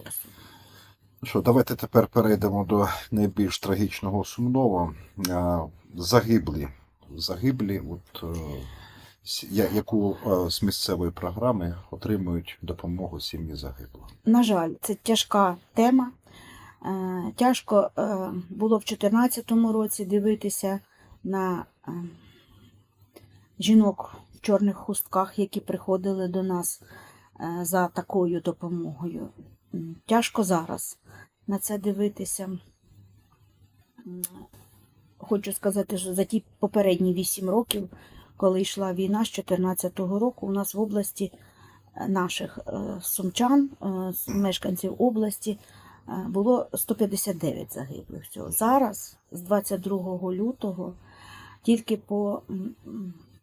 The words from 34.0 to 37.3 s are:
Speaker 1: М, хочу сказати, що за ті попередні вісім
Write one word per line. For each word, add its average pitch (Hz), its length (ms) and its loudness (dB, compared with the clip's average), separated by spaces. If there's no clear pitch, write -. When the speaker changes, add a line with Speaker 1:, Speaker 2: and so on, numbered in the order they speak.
Speaker 1:
М, 180 140 -10
хочу 202 360 -2
сказати, 196 440 -2
що 185 160 -6
за 190 100 2
ті 214 200 0
попередні 190 540 4
вісім 185 360 -2